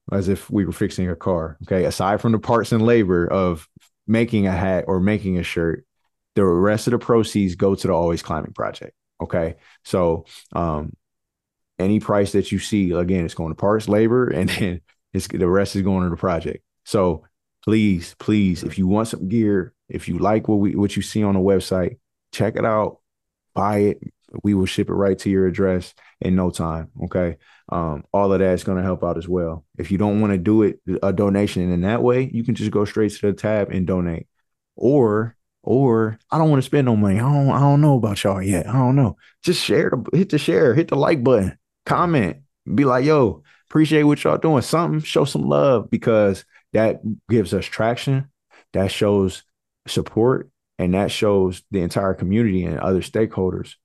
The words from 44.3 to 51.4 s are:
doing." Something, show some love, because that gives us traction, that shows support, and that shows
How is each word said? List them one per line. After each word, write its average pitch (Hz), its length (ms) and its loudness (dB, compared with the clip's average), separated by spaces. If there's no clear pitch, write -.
doing." 151 260 2
Something, 156 380 -2
show 156 240 0
some 135 220 -2
love, 135 420 2
because 107 540 2
that 110 260 2
gives 107 240 2
us 92 120 -2
traction, 135 640 -2
that 95 180 0
shows 101 520 0
support, - 600 0
and 90 160 0
that 98 160 0
shows 98 600 0